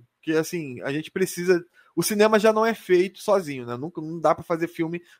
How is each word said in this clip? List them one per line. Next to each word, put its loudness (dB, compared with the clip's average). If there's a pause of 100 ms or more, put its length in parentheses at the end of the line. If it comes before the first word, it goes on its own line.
(220)
que, -4
assim, -4
a -4
gente -6
precisa. 0 (300)
O 0
cinema 4
já 4
não 2
é 2
feito 0
sozinho, -2
né? -6
Nunca, -10
não -10
dá 4
pra -10
fazer -4
filme -6 (200)